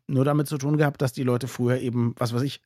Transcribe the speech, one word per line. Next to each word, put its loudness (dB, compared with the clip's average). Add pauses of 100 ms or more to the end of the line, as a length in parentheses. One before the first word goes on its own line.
nur 2
damit 2
zu -4
tun 0
gehabt, 2
dass 0
die -4
Leute 0
früher 0
eben, 0
was -2
weiß 0
ich, -4